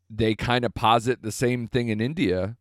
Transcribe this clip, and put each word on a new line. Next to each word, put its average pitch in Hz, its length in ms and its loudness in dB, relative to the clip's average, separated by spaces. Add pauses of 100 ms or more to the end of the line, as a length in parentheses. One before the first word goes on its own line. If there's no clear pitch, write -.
(100)
they 110 240 0
kinda 120 360 0
posit 117 520 2
the 107 100 -6
same 123 340 -2
thing 120 220 -2
in 107 120 -2
India. 101 600 -2